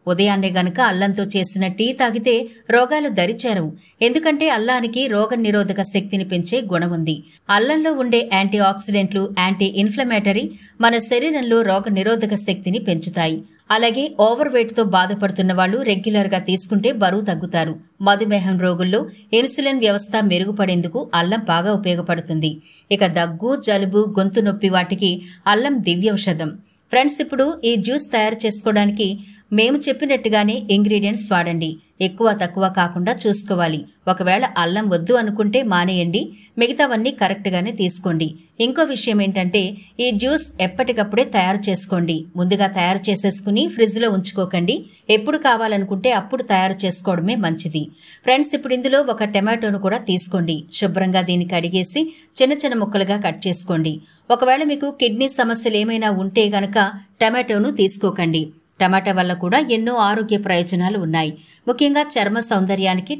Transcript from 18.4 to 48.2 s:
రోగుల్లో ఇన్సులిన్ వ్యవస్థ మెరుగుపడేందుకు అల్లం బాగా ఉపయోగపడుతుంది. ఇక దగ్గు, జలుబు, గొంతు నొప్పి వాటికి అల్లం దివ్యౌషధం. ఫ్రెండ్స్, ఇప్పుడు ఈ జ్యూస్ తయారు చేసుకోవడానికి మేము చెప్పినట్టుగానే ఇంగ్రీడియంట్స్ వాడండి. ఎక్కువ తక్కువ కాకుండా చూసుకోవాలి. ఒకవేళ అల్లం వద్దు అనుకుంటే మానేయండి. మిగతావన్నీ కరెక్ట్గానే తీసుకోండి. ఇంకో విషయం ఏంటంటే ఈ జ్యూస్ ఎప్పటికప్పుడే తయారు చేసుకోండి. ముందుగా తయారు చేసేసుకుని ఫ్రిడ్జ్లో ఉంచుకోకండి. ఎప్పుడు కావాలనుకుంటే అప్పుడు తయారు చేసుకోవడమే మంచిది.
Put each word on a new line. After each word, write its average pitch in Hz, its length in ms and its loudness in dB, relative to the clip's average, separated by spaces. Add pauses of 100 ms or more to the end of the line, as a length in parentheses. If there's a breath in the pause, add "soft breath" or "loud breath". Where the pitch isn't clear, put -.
రోగుల్లో 180 380 0 (380 loud breath)
ఇన్సులిన్ 269 440 0
వ్యవస్థ 208 480 0
మెరుగుపడేందుకు 185 720 0 (180)
అల్లం 180 220 0 (100)
బాగా 175 280 0
ఉపయోగపడుతుంది. 170 720 -2 (440 loud breath)
ఇక 196 100 2 (140)
దగ్గు, 170 320 -2 (160)
జలుబు, 196 340 2 (160)
గొంతు 196 300 2
నొప్పి 196 300 0
వాటికి 185 340 0 (420 loud breath)
అల్లం 262 240 0 (120)
దివ్యౌషధం. 175 640 0 (400 soft breath)
ఫ్రెండ్స్, 277 340 2
ఇప్పుడు 269 200 0 (260)
ఈ - 20 4 (120)
జ్యూస్ 277 300 -2
తయారు 220 300 0
చేసుకోవడానికి 208 640 0 (500 loud breath)
మేము 240 280 4
చెప్పినట్టుగానే 220 720 0 (200)
ఇంగ్రీడియంట్స్ 208 580 2
వాడండి. 170 360 0 (380 loud breath)
ఎక్కువ 196 200 0 (140)
తక్కువ 185 240 -2 (140)
కాకుండా 175 420 0
చూసుకోవాలి. 175 580 0 (320 loud breath)
ఒకవేళ 185 320 2 (200)
అల్లం 190 280 0
వద్దు 175 300 2
అనుకుంటే 208 380 0 (120)
మానేయండి. 180 500 0 (400 loud breath)
మిగతావన్నీ 247 500 2 (100)
కరెక్ట్గానే 196 580 -2
తీసుకోండి. 170 480 0 (380 loud breath)
ఇంకో 262 260 2
విషయం 220 340 0
ఏంటంటే 190 360 0 (440 loud breath)
ఈ - 20 2 (140)
జ్యూస్ 277 240 0 (200)
ఎప్పటికప్పుడే 226 600 0 (100)
తయారు 196 340 2
చేసుకోండి. 175 480 -2 (220)
ముందుగా 190 280 2 (100)
తయారు 185 300 0
చేసేసుకుని 202 560 0 (120)
ఫ్రిడ్జ్లో 226 420 2
ఉంచుకోకండి. 185 580 -2 (420 loud breath)
ఎప్పుడు 247 300 0
కావాలనుకుంటే 214 720 0
అప్పుడు 254 320 -6
తయారు 190 320 0
చేసుకోవడమే 185 600 -2
మంచిది. 160 380 -2 (440 loud breath)